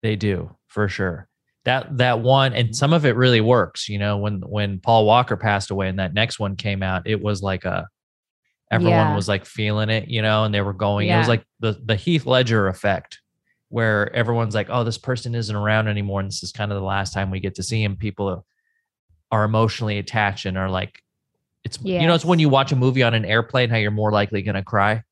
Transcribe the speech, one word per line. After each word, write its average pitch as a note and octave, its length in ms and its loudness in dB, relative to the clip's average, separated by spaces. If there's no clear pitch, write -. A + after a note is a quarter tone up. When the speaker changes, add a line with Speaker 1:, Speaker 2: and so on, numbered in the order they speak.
Speaker 1:
They A2 120 0
do, F#2+ 400 -4
for G#2 200 -2
sure. F#2 400 -4
That, B2+ 320 -2
that A#2+ 220 2
one, C3 340 4
and A2+ 220 0
some C#3+ 180 2
of D#3+ 120 2
it B2 100 4
really B2 260 4
works. A2 480 2
You G2+ 80 -6
know, G2+ 200 0
when, G2+ 240 -4
when G2 380 -4
Paul A2+ 260 4
Walker A#2 320 4
passed G2+ 340 0
away F#2+ 180 -2
and F#2+ 80 -4
that F#2 160 -4
next G#2+ 260 0
one G2 160 -4
came G2 280 -4
out, F#2 240 -2
it G#2+ 140 -2
was G2+ 200 -2
like F#2+ 240 -4
a, F#2 220 -4
everyone E3+ 240 2
Speaker 2:
Yeah. G2+ 80 0
Speaker 1:
was, G2+ 120 -2
like, G2 180 -2
feeling G#2+ 440 -2
it, A2 200 -2
you A2+ 120 -2
know, G#2+ 220 2
and G#2+ 100 0
they G2+ 80 2
were G2 120 -2
going, G2+ 360 0
it F3 80 4
was E3 80 2
Speaker 2:
Yeah. C3+ 40 0
Speaker 1:
like A2+ 140 2
the, A2 220 -2
the A2 120 0
Heath D3+ 320 0
Ledger A#2 400 4
effect, - 520 -4
where A2 460 0
everyone's A#2 380 0
like, G#2 160 -2
"Oh, A#2+ 140 0
this A2+ 160 -4
person B2 340 -6
isn't G#2+ 220 -4
around G#2+ 320 0
anymore. G2+ 320 -2
And G2 100 -4
this - 140 -10
is F2+ 80 -12
kind G#2 200 -6
of G2+ 60 -4
the F#2+ 80 -4
last G2 260 -4
time F#2+ 200 -4
we F#2+ 80 -4
get F#2 160 -6
to F#2 80 -8
see A2+ 200 -4
him." G2+ 120 -2
People G2 500 -6
are G#2+ 140 2
emotionally A2 520 0
attached G2+ 480 -2
and F#2+ 140 -4
are F#2+ 100 -2
like, F#2 300 -6
it's, - 180 -10
you F3 240 0
know, E3+ 80 6
it's E3 100 2
Speaker 2:
Yes. D#3+ 60 -2
Speaker 1:
when F3 80 4
you D#3 120 4
watch C3+ 220 2
a D3 40 0
movie B2+ 260 2
on A#2 140 2
an A2 100 0
airplane, A#2 460 0
how A#2 60 0
you're G#2 120 0
more G#2 220 0
likely G#2 320 0
gonna G2 200 -4
cry. G#2+ 380 0